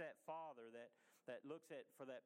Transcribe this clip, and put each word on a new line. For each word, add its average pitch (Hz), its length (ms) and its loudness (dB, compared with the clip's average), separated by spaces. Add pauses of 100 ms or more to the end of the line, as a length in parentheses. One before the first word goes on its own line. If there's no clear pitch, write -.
that 151 260 0
father 156 480 2
that, 117 160 -2 (380)
that 123 160 2
looks 156 240 0
at, 139 240 0
for 135 160 -2
that 123 160 0